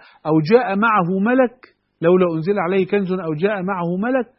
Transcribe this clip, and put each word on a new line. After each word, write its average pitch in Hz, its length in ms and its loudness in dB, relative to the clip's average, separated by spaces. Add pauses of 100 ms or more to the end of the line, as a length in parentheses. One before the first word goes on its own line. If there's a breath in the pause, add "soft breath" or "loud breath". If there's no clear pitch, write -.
(260 loud breath)
أو 156 60 -2 (200)
جاء 226 240 2
معه 196 440 0
ملك، 247 400 0 (420)
لولا 175 340 4
أنزل 180 240 -2
عليه 185 280 -2
كنز 202 240 -2
أو 180 220 -4
جاء 190 300 -2
معه 180 340 -4
ملك، 240 300 -2 (100)